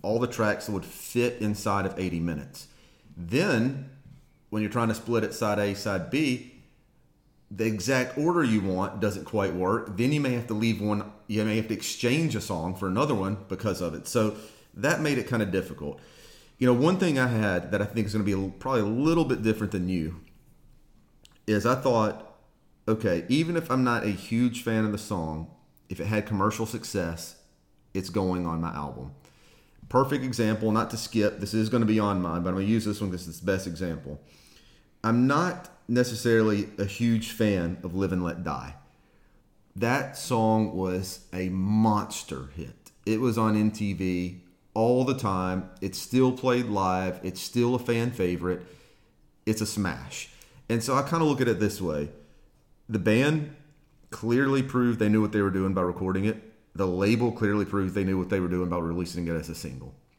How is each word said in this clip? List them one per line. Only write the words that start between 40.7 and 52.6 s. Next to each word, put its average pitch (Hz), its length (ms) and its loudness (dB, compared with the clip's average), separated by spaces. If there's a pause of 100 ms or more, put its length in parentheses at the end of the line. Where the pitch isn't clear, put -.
was 92 560 -4
a 92 160 -4
monster 98 1040 0
hit. - 380 -14 (120)
It 110 160 0
was 123 160 2
on 110 200 4
M 107 160 4
T 104 220 -2
V 90 440 -2 (360)
all 123 300 4
the 135 80 0
time. 92 560 -2 (140)
It's 95 160 -6
still 127 340 2
played 123 320 0
live. 92 580 0
It's 92 200 -6
still 120 320 0
a 123 40 0
fan 120 320 0
favorite. 90 520 -2 (800)
It's 110 160 0
a 107 60 0
smash. 73 640 -6 (360)
And 117 160 0
so 127 120 0
I 139 120 4
kinda 165 200 2
look 131 160 2
at 120 60 4
it 98 120 2
this 104 180 0
way. 73 300 -4 (800)